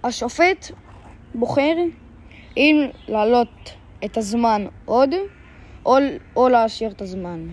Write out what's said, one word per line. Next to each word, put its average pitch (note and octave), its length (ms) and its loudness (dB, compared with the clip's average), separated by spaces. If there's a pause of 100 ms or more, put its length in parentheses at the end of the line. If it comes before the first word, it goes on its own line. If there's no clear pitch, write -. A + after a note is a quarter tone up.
השופט B3 680 0 (640)
בוחר C#4 380 0 (840)
אם D4 320 4 (180)
לעלות A#3 680 0 (320)
את G#3+ 120 -6
הזמן A3 480 0 (200)
עוד, C4 240 2 (760)
או, B3+ 120 4 (380)
או B3+ 140 4
להשאיר A3+ 420 0
את F#3+ 100 -16
הזמן. F3 520 -10